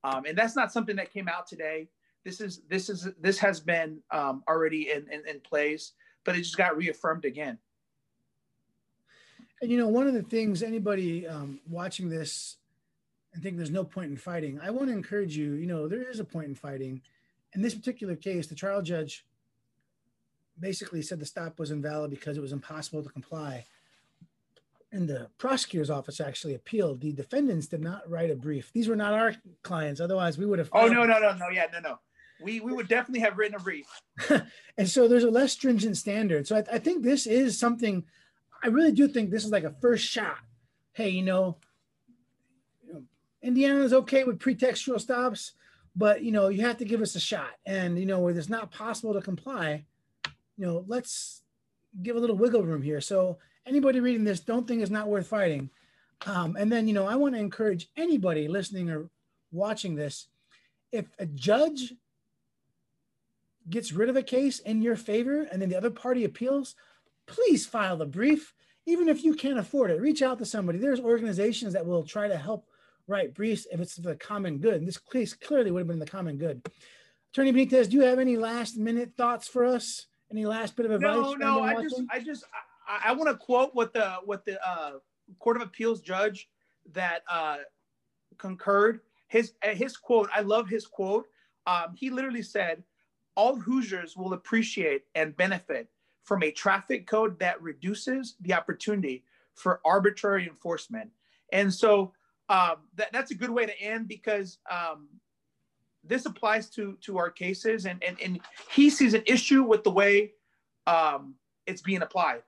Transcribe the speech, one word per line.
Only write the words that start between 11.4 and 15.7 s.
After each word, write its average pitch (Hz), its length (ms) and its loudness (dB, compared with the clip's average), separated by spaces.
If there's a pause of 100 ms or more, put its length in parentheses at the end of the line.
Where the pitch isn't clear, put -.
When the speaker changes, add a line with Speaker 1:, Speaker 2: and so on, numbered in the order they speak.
Speaker 2:
watching 175 400 -8
this 160 480 -8 (760)
and 165 100 -12
think 185 140 -8
there's 160 140 -6
no 185 140 -2
point 175 260 -10
in 139 60 -8
fighting, 151 440 -8
I 185 100 -8
wanna 262 220 -2
encourage 202 440 -4
you, 147 180 -4
you 165 120 -6
know, 160 220 -4